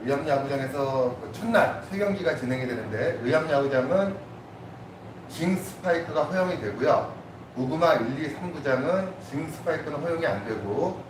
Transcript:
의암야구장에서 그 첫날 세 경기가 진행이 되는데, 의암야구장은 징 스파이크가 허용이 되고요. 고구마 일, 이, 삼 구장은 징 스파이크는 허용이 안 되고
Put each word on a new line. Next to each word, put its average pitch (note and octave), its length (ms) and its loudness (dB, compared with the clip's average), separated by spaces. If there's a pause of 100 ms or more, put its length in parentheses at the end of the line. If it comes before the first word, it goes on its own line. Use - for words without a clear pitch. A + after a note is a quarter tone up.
의암야구장에서 C3+ 1160 0
그 - 120 -10
첫날 A3 580 2
세 G3 80 -4
경기가 F#3 380 2
진행이 B2+ 300 -2
되는데, A2 560 -2
의암야구장은 D3 960 4 (1120)
징 F3+ 280 0
스파이크가 E3 680 0
허용이 F3+ 360 0
되고요. G#2+ 520 2 (440)
고구마 D3+ 380 4
일, C3+ 300 0
이, D3 40 -2
삼 F3 240 -6
구장은 D3+ 600 0 (160)
징 D3+ 220 -4
스파이크는 D3+ 500 -4
허용이 E3 260 -2
안 G2+ 180 0
되고 A2 640 -2